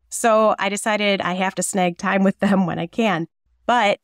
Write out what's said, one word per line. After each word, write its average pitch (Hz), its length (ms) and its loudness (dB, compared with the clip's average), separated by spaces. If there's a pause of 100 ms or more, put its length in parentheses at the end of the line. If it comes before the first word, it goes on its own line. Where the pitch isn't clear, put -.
So 220 500 2
I 196 120 -2
decided 208 500 -2
I 180 140 -4
have 185 220 -2
to 180 60 -4
snag 180 360 -2
time 196 260 0
with 190 140 2
them 196 260 2
when 165 140 -4
I 170 80 -6
can. 175 400 -2 (400)
But 220 380 2